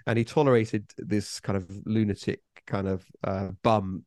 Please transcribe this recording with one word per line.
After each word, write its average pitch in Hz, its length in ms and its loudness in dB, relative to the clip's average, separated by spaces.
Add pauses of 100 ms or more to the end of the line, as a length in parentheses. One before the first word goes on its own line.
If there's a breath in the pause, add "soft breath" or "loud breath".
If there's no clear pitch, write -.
And 113 100 2
he 117 80 2
tolerated 120 720 2
this - 420 -4
kind - 160 -4
of 92 140 -4 (160)
lunatic 107 560 0 (260)
kind 98 200 -2
of, 95 180 -4 (180)
uh, 98 260 -2 (120)
bum 98 460 2